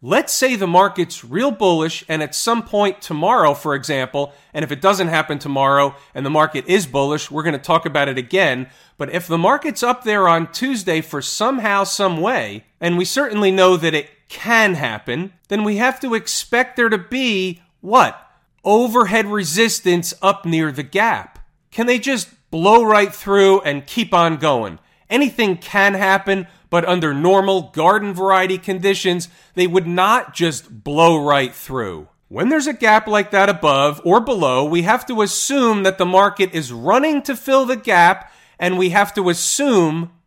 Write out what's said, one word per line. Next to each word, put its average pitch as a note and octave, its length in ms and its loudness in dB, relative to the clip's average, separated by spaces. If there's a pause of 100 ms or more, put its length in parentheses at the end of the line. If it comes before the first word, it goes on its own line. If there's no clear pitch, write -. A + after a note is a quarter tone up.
let's G3 300 -2
say C4 220 0
the G3 120 -4
market's F3+ 580 0
real F#3 260 -2
bullish, E3+ 560 0
and D#3 160 -4
at D3 120 -10
some A#3 280 -2
point G3+ 380 -2
tomorrow, E3 540 2
for C#3+ 200 -6
example, C#3 580 -4 (200)
and D3+ 100 -6
if D#3 80 -6
it C#3+ 100 -8
doesn't F#3 280 2
happen D#3 300 -2
tomorrow C#3 580 0 (180)
and C3+ 100 -8
the C#3 60 -4
market D3+ 380 0
is F#3 180 2
bullish, C#3 440 -2
we're D3+ 120 -6
gonna D3+ 160 -2
talk E3 260 -2
about C#3+ 240 -2
it C3 100 -4
again. C3 500 -2 (300)
But C#3+ 120 -8
if E3+ 160 -6
the E3 120 -2
market's C4+ 440 0
up A#3+ 220 -2
there G#3 240 2
on E3 240 0
Tuesday G3 480 -4
for D3+ 200 -8
somehow, G#3 640 -2
some F#3+ 340 -2
way, C#3+ 460 -4 (160)
and F3 160 -2
we F3+ 80 0
certainly G#3 460 0
know F#3 280 4
that D#3+ 160 -2
it D3 160 -4 (180)
can A3 460 0
happen, C#3 580 -6 (160)
then G#3+ 160 -2
we G#3 140 -2
have C4 220 -2
to B3 140 -4
expect - 640 -4
there A#3 140 2
to G#3+ 80 0
be, F#3+ 640 -4 (180)
what? F#3+ 420 2 (420)
Overhead A3 640 2
resistance F#3+ 960 0
up G3 240 0
near D#3+ 260 0
the C#3 120 -10
gap. F#3+ 560 -4 (320)
Can A#3 160 -4
they B3 120 2
just A#3+ 300 -4 (220)
blow G3+ 340 6
right G#3 300 2
through G3 480 4
and C#3+ 240 -6
keep - 260 -6
on E3+ 240 2
going? B2+ 420 -2 (300)
Anything A3 480 0
can G3+ 380 0
happen. G3 520 0 (220)
But E3+ 160 0
under E3 300 -2
normal F#3 560 2
garden G3+ 420 0
variety F#3+ 460 0
conditions, F#3 680 -2 (260)
they F#3 120 0
would F3 200 0
not F#3+ 480 0
just C#3 500 -6
blow D#3 400 4
right C#3 300 0
through. F#2+ 540 -10 (200)
When C3+ 200 -4
there's D4 180 0
a D4+ 60 -4
gap A3 340 2
like G#3 240 0
that G3+ 180 4
above D3 560 0
or F#3+ 160 4
below, D#3 440 0
we E3+ 180 0
have A3+ 240 0
to A3 160 -2
assume A3+ 640 0
that F#3+ 140 0
the F#3 60 0
market F#3+ 480 2
is D3+ 200 -6
running B3 500 0
to C#4 140 -6
fill C4+ 300 0
the B3+ 100 -2
gap, F#3 560 2 (260)
and F3+ 180 -2
we F#3 140 0
have G3+ 240 0
to F#3+ 140 0
assume E3+ 840 0 (160)